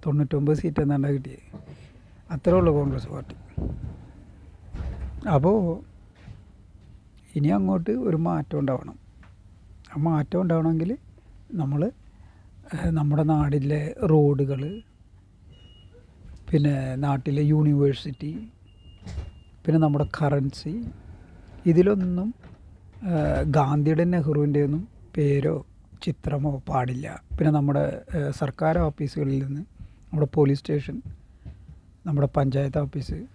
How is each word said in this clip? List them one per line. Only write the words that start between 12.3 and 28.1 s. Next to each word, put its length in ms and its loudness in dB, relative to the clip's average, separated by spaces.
ഏഹ്, 160 -2
നമ്മുടെ 320 2
നാടിലെ 720 0
റോഡുകൾ, 680 2
പിന്നെ 420 2
നാട്ടിലെ 480 0
യൂണിവേഴ്സിറ്റി, 1080 2
പിന്നെ 140 4
നമ്മുടെ 260 2
കറൻസി, 640 -2
ഇതിലൊന്നും, 680 4
ഏഹ്, 380 0
ഗാന്ധിയുടെ, 600 2
നെഹ്റുവിൻ്റെ 600 2
ഒന്നും 240 -2
പേരോ 500 2
ചിത്രമോ 680 -4
പാടില്ല. 640 -4
പിന്നെ 200 2
നമ്മുടെ, 520 2